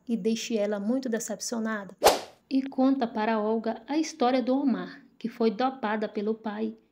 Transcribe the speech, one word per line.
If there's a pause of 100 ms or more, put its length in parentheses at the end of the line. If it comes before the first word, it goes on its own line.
e
deixe
ela
muito
decepcionada. (500)
E
conta
para
a
Olga
a
história
do
Omar, (140)
que
foi
dopada
pelo
pai (140)